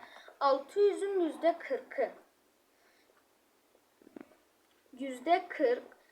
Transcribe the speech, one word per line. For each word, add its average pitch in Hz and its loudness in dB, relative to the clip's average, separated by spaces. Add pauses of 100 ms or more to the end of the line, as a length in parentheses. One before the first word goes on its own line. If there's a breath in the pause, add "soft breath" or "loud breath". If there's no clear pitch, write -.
(400 loud breath)
Altı 277 0
yüzün 392 2
yüzde 339 0
kırkı. - -6 (2750 soft breath)
Yüzde 269 -2
kırk. 247 0 (280 soft breath)